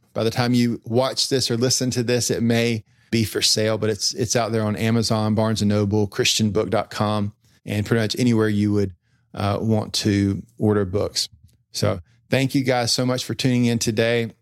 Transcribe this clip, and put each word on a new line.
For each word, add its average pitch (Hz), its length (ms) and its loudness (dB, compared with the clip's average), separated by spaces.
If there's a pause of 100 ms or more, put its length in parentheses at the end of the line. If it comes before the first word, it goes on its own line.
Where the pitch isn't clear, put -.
(120)
By 110 120 -4
the 113 60 0
time 120 240 0
you 120 300 0
watch 120 440 0
this 127 240 0
or 117 40 0
listen 127 360 0
to 123 100 -2
this, 120 280 0
it 92 120 -2
may 117 400 0 (300)
be 113 120 2
for - 160 -4
sale, 110 380 0
but 110 100 -2
it's, - 240 -4
it's 104 220 -2
out 113 180 0
there 110 120 0
on 107 100 0
Amazon, 110 640 0
Barnes 110 260 0
and 104 60 2
Noble 104 300 2
Noble, 104 100 2
Christian 110 420 0
book 101 180 0
dot 104 220 -2
com, 104 420 -2 (320)
and 104 220 -2
pretty 117 160 2
much 104 160 -2
anywhere 117 300 4
you 104 240 2
would, 98 220 0 (400)
uh, 101 260 -2
want 110 340 -2
to 101 480 0 (160)
order 104 260 2
books. 95 440 -4 (420)
So 101 300 -2 (280)
thank 131 260 0
you 139 100 0
guys 123 260 0
so 127 160 0
much 127 180 -2
for 120 100 -6
tuning 123 320 2
in 117 120 2
today. 117 640 0